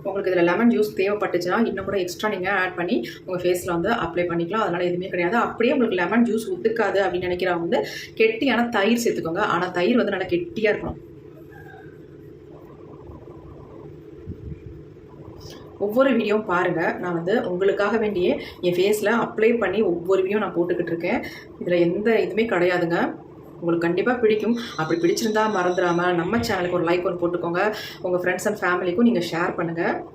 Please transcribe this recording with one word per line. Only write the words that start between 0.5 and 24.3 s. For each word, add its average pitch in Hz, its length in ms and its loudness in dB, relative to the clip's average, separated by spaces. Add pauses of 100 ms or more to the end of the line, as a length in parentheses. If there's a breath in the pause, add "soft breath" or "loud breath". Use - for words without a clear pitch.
ஜூஸ் 208 260 2
தேவைப்பட்டுச்சுன்னா 190 680 0
இன்னும் 190 200 -4
கூட 196 140 -2
எக்ஸ்ட்ரா 180 300 -2
நீங்க 190 220 -2
ஆட் 185 240 0
பண்ணி - 340 -2 (160 loud breath)
உங்க 180 180 -4
ஃபேஸ்ல 180 220 2
வந்து 175 240 0
அப்ளை 175 340 0
பண்ணிக்கலாம். 170 420 0
அதனால 180 180 -2
எதுவுமே 175 240 -2
கிடையாது. 180 280 0
அப்படியே 233 380 2
உங்களுக்கு 214 300 2
லெமன் 220 220 4
ஜூஸ் 208 240 -2
ஒத்துக்காது 196 500 2
அப்படின்னு 185 280 0
நினைக்கிறவங்க 180 320 0
வந்து 208 260 0 (300 loud breath)
கெட்டியான 233 540 2
தயிர் 220 340 2
சேர்த்துக்கோங்க. 170 340 0
ஆனா 180 300 0
தயிர் 185 280 2
வந்து 208 160 2
நல்லா 185 140 -2
கெட்டியா 190 460 0
இருக்கணும். - 300 -4 (4000 loud breath)
ஒவ்வொரு 226 360 2
வீடியோவும் 208 300 0
பாருங்க. 180 480 0
நான் 180 200 -6
வந்து 180 380 0
உங்களுக்காக 196 460 2
வேண்டியே 208 440 0 (200 loud breath)
என் 175 120 2
ஃபேஸ்ல 202 340 2 (120)
அப்ளை 220 400 2
பண்ணி 196 220 2
ஒவ்வொரு 180 400 2
வீடியோ 202 180 2
நான் 185 160 -2
போட்டுக்கிட்டு 170 360 0
இருக்கேன். 175 300 -2 (380 loud breath)
இதுல 175 200 2
எந்த 202 320 4
இதுவுமே 202 340 2
கிடையாதுங்க. 175 520 2 (640)
உங்களுக்கு 170 260 2
கண்டிப்பா 196 260 2
பிடிக்கும். 214 440 2 (200 loud breath)